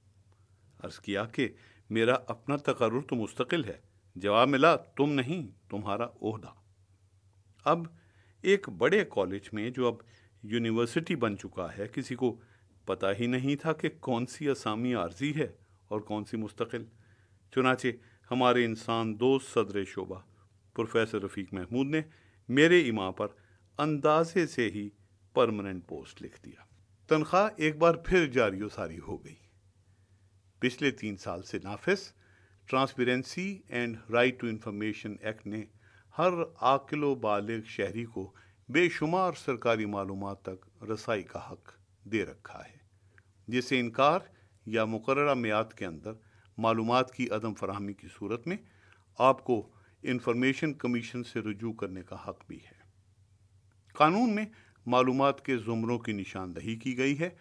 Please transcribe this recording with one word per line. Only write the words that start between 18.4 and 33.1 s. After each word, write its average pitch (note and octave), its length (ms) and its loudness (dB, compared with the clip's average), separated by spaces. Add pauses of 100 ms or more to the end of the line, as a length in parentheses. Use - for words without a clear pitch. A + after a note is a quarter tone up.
انسان A2+ 540 -2
دوست C3+ 340 2
صدر G2+ 320 2
شعبہ F#2 340 -8 (540)
پروفیسر A2 480 0
رفیق F#2+ 320 -6
محمود G#2+ 340 -2
نے D#3 140 0 (460)
میرے D#3+ 320 8
ایما A2 320 0
پر G#2 160 -2 (500)
اندازے D#3 720 2
سے A#2 220 0
ہی G2+ 200 -6 (440)
permanent G2+ 540 0
post - 340 -14
لکھ - 240 -16
دیا۔ - 200 -20 (420)
تنخواہ F3+ 480 4
ایک D#3 220 0
بار E3 160 6
پھر E3 340 4
جاری A2 340 2
و G#2 80 -6
ساری E2 300 -8
ہو - 260 -10
گئی۔ - 100 -18 (1200)
پچھلے B2+ 320 0
تین G#2+ 260 -8
سال F#2 260 -10
سے - 200 -8
نافذ G#2 480 -2 (640)
Transparency C3 800 0 (200)